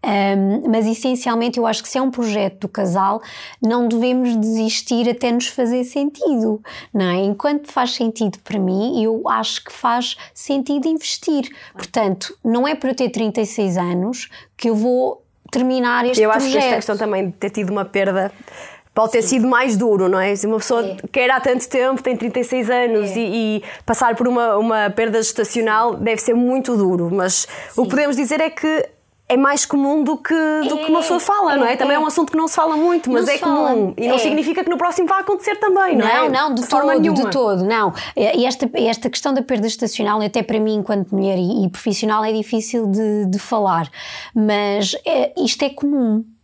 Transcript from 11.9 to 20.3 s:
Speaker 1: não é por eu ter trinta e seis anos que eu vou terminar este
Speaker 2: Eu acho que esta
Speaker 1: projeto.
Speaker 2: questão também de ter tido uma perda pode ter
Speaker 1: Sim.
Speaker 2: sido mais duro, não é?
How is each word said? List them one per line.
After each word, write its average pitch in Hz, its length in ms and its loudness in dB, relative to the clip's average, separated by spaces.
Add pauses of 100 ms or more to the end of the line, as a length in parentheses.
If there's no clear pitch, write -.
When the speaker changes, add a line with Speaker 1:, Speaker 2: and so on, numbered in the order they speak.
Speaker 1:
não 240 240 2
é 311 80 0
por 269 140 -4
eu 262 60 -2
ter 254 140 0
trinta 220 320 -2
e 214 40 0
seis 196 320 -2
anos 180 520 -2 (280)
que 240 120 -2
eu 226 60 2
vou 247 480 0 (280)
terminar 247 540 0
este 247 160 2
Speaker 2:
Eu 214 100 4
acho 220 100 2
que 269 80 0
esta 269 100 2
Speaker 1:
projeto. 262 160 2
Speaker 2:
questão 214 220 -2
também 196 300 -2
de 170 60 -6
ter 202 160 -6
tido 202 220 -4
uma 202 140 -2
perda 196 460 0 (640)
pode 220 200 2
ter 233 80 4
Speaker 1:
Sim. 190 60 0 (100)
Speaker 2:
sido 233 100 2
mais 247 300 2
duro, 196 320 4
não 190 100 2
é? 196 160 2